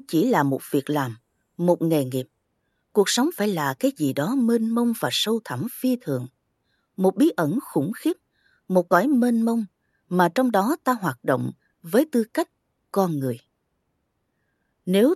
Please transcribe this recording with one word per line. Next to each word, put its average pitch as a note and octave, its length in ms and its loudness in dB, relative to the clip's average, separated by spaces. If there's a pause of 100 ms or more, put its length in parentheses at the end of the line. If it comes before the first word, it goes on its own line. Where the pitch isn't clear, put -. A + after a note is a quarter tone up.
chỉ F3+ 200 0
là F#3+ 160 2
một C3+ 180 -2 (100)
việc C#3+ 180 -2
làm, C3+ 260 -2 (420)
một F3 240 2
nghề D#3+ 240 2
nghiệp. B2+ 220 -6 (680)
Cuộc G3+ 160 4
sống C4 280 2
phải G#3 100 -2
là D#3+ 260 -2
cái C4+ 240 0
gì C#3 160 0
đó D#3 220 -2
mênh A#3 340 2
mông A#3 300 0
và C3 120 -2
sâu A3 340 -2
thẳm C3 260 -6
phi B3+ 300 -2
thường. B2+ 260 -4 (680)
Một F#3 180 2
bí C#4 140 4
ẩn E3+ 340 -2
khủng D3+ 340 -4
khiếp, E4 200 -4 (500)
một F3+ 220 0
cõi F#3 180 4
mênh A#3+ 340 2
mông A3+ 240 0 (440)
mà F3 200 2
trong B3+ 220 0
đó G#3+ 320 0
ta B3+ 100 0
hoạt F3+ 300 -4
động B2+ 280 -2 (320)
với G#3+ 280 0
tư A#3 120 0 (100)
cách E4+ 160 -2 (420)
con F3 280 -2
người. B2 200 -6 (1500)
Nếu G#3+ 300 2